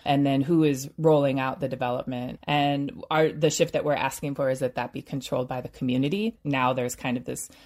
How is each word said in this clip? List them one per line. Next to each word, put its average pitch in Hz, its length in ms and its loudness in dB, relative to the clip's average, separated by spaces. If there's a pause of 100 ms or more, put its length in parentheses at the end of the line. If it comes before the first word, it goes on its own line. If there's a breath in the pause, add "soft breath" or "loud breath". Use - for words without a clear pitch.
and 143 180 4
then 139 180 2
who 160 220 4
is 139 240 2 (120)
rolling 143 400 4
out 131 220 -4
the 139 60 -2
development. 123 760 -4
And 143 640 0
our, 156 200 4
the 151 200 2
shift - 240 0
that 143 100 0
we're 147 100 2
asking 139 420 -4
for 139 160 0
is 131 80 -2
that 127 160 -2
that 127 180 -6
be 135 80 -8
controlled 127 460 -4
by 127 140 -6
the - 80 -10
community. 143 760 -2
Now 131 300 2
there's 123 220 -2
kind 123 220 -4
of 123 80 -8
this - 240 -10 (160 soft breath)